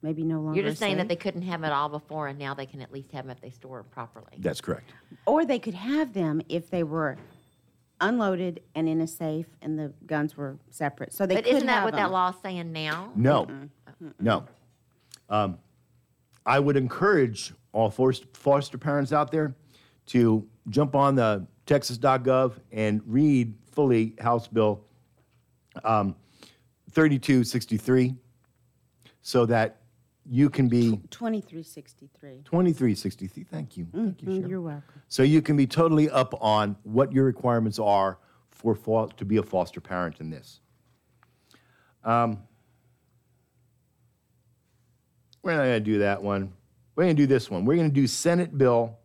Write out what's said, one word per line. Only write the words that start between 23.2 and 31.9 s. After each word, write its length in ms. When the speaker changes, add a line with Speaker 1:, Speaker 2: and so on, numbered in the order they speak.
Speaker 3:
fully 480
House 280
Bill, 360
um, 320
thirty-two 520
sixty-three, 720
so 240
that 340
you 240
can 180
be 300
Speaker 1:
Tw-, 120
twenty-three 520
sixty-three. 800